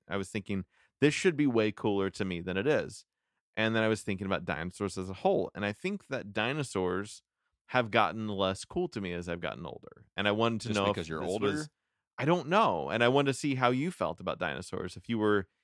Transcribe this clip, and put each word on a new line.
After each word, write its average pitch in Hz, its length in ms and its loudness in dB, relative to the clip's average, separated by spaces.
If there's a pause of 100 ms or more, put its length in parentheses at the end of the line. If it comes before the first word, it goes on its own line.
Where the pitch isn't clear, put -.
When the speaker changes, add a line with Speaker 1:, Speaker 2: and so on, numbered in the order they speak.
Speaker 1:
I 95 80 -4
was 98 140 -4
thinking, 98 340 -4 (360)
"This 147 140 6
should 170 220 2
be 147 100 2
way 113 260 4
cooler 98 380 0
to 101 140 -4
me 90 160 -4
than 92 160 -4
it 104 100 0
is." 123 380 -2 (520)
And 110 200 2
then 110 60 4
I 110 60 4
was 110 140 0
thinking 98 240 -4
about 90 180 -2
dinosaurs 90 540 -4
as 92 120 -4
a 95 40 -8
whole, 175 400 0
and 101 100 -6
I 104 80 0
think 190 360 -8
that 104 240 -8
dinosaurs 107 880 -2 (460)
have 120 220 2
gotten 107 380 2
less 98 360 0
cool 180 240 -2
to 110 120 -8
me 90 120 -4
as 87 160 -4
I've 87 120 -4
gotten 76 260 -6
older, - 380 -14 (120)
and 101 120 2
I 101 40 6
wanted 113 300 2
to 117 60 -6
Speaker 2:
Just 107 120 2
Speaker 1:
know 98 60 4
Speaker 2:
because 95 200 0
Speaker 1:
if 78 40 -8
Speaker 2:
you're 80 100 -4
Speaker 1:
this 92 80 -4
Speaker 2:
older? 104 220 0
Speaker 1:
was, 151 180 -2 (500)
I 127 60 -4
don't 156 240 2
know, 127 420 2
and 113 140 2
I 120 40 8
wanted 139 240 4
to 127 60 -4
see 139 180 0
how 127 140 4
you 139 200 0
felt 87 300 -4
about 90 200 -4
dinosaurs, 87 560 -6
if - 140 -16
you 117 80 0
were 104 280 4 (180)